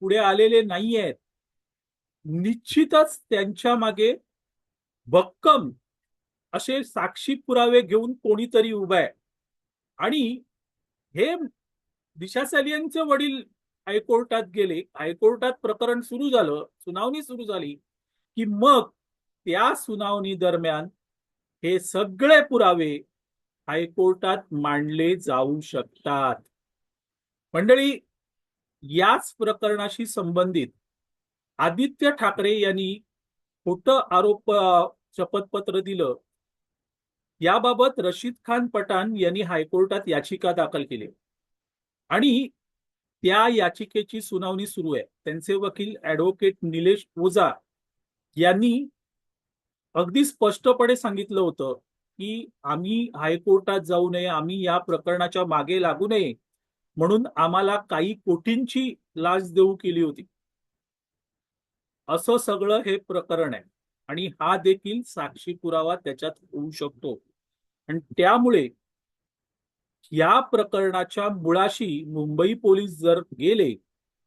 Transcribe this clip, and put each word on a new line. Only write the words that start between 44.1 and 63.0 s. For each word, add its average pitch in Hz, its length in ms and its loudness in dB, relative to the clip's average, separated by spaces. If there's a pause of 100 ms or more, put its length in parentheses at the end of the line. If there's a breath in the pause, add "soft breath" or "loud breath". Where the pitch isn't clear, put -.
सुनावणी 190 460 -6
सुरू 160 280 -6
आहे. 113 100 -4 (200)
त्यांचे 160 300 -4
वकील 202 480 -6
ॲडव्होकेट 190 600 0
निलेश 175 440 0 (120)
ओझा 180 340 2 (840)
यांनी 226 520 2 (1040)
अगदी 180 300 2
स्पष्टपणे 247 720 2
सांगितलं 202 440 -4
होतं 143 320 -2 (460)
की 220 280 -10 (180)
आम्ही 196 520 -4
हायकोर्टात 190 640 0
जाऊ 175 300 0
नये, 175 160 -4
आम्ही 175 360 -4
या 175 160 0
प्रकरणाच्या 180 680 -2
मागे 160 360 0
लागू 165 260 0
नये, 185 260 -2 (640)
म्हणून 202 300 2 (100)
आम्हाला 196 540 2
काही 180 240 -2
कोटींची 233 800 -2 (220)
लाच 175 380 -2
देऊ 190 220 4
केली 170 260 -2
होती. 143 200 -2 (1900)
असं 170 280 0
सगळं 208 500 0
हे 196 100 -2
प्रकरण 165 580 -4